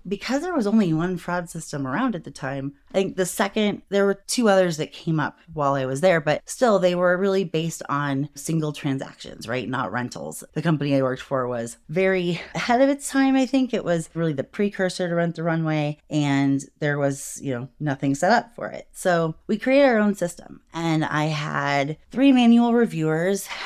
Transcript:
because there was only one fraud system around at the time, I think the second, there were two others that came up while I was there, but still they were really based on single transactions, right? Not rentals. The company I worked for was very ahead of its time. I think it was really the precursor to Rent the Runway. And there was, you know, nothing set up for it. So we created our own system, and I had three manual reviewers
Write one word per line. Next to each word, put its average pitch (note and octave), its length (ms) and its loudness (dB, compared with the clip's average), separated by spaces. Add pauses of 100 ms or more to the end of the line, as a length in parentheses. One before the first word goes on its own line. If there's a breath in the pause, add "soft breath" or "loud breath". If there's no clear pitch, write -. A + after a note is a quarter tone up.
because G#3+ 360 -4
there F4+ 120 -4
was A#3+ 140 2
only G3+ 260 4
one F3 240 -2
fraud F3 320 -6
system D3 380 -8
around G#3 260 -2
at F3+ 120 -8
the C#3 60 -14
time, C#3 420 -8 (180)
I - 20 -20
think F3+ 220 0
the F#3 100 0
second, G3+ 600 -2
there G3 180 2
were G3 220 0
two A#3 220 2
others F#3 280 4
that D#3 140 -6
came D#3+ 260 -2
up C#3+ 220 -4 (140 soft breath)
while C#3 220 0
I C3+ 100 -2
was C3+ 160 -4
there, E3+ 180 4
but D3+ 260 0
still A3+ 320 2
they F3+ 160 2
were F3+ 240 2
really F#3+ 280 2
based E3 420 -4
on C#3+ 480 -2
single D#3 380 -2
transactions, - 760 -8
right? A#2 200 -4
Not B2 260 -4
rentals. G#2+ 500 -8 (100)
The D#3 80 -4
company D3 320 0
I C3+ 80 4
worked C3 200 -2
for B2+ 260 -4
was A#2 300 -6 (100)
very F3+ 540 0 (120)
ahead A#3+ 280 0
of C4+ 80 4
its C#4+ 200 -2
time. C4+ 260 2
I C4+ 100 4
think C4 280 0
it G#3 120 -2
was E3+ 280 0
really E3 200 0
the C3 100 -4
precursor F#3 640 -2
to E3+ 80 -2
Rent E3+ 200 0
the D#3+ 80 -6
Runway. D#3 560 0 (100)
And C#3 520 2 (180)
there D3 200 0
was, C#3 420 -4
you C#3 120 -4
know, B2 160 -8 (100)
nothing C#3+ 340 -2
set F3 180 2
up - 240 0
for - 120 -8
it. - 240 -14
So E3 440 0 (120)
we G#3 100 -2
created C4+ 300 4
our A#3 120 4
own G#3 160 2
system, - 460 -8 (120)
and E3 320 0
I D3+ 200 0
had D3 720 -2 (140)
three C4+ 220 4
manual A#3 400 6
reviewers E3+ 760 0 (180 loud breath)